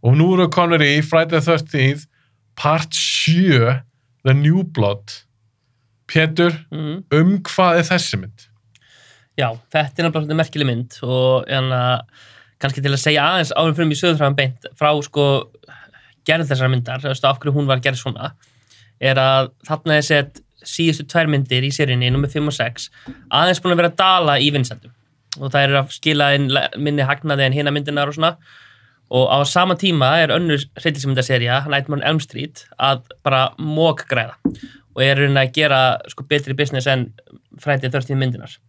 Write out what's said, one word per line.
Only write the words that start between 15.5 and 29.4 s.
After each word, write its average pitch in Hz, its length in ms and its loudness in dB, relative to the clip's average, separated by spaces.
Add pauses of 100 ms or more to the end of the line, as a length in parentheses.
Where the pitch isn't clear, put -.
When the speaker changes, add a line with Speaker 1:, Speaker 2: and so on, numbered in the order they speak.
Speaker 2:
gerð 160 240 0
þessarar 131 240 0
myndar, 123 260 -4
þú 139 140 -6
veist, 131 100 -8
af 135 160 2
hverju 147 140 -2
hún 143 140 0
var 131 120 2
gerð 127 220 -2
svona, - 300 -8 (680)
er 135 160 2
að 131 360 2 (140)
þarna 156 320 -2
er 151 40 2
sett 143 400 -2 (240)
síðustu 156 400 -2
tvær 165 240 0
myndir 131 340 0
í 139 80 -4
seríunni, 127 400 0
númer 139 200 0
fimm 151 160 -2
og 147 60 -4
sex, - 360 -6 (420)
aðeins 175 300 2
búin 180 120 0
að 170 40 2
vera 170 140 2
að 170 40 -16
dala 180 440 2
í 143 120 2
vinsældum. 123 400 -4 (480)
Og 135 120 -8
þær 143 160 2
eru 139 160 2
að 135 80 -8
skila 147 420 2
inn 139 160 0
le-, 135 200 0 (100)
minni 147 260 -2
hagnaði 143 400 -2
en 131 80 2
hinar 143 180 -2
myndirnar 143 360 -4
og 143 80 -10
svona. 165 220 0 (720)
Og 127 180 2
á 139 160 2